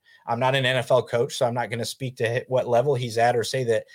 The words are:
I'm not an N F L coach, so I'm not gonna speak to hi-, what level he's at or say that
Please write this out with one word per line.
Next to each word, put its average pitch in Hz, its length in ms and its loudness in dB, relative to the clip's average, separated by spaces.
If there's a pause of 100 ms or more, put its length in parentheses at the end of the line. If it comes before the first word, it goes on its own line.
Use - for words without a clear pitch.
(260)
I'm 117 140 -2
not 131 160 2
an 135 100 0
N 127 120 2
F 120 120 -2
L 127 140 4
coach, 120 320 -2
so 135 100 0
I'm 120 80 0
not 120 160 -4
gonna 117 140 -6
speak 127 340 -8
to 117 120 0
hi-, 120 180 -4
what 123 220 0
level 127 260 2
he's 123 220 -4
at 120 180 4
or 117 80 0
say 131 220 -4
that 110 300 0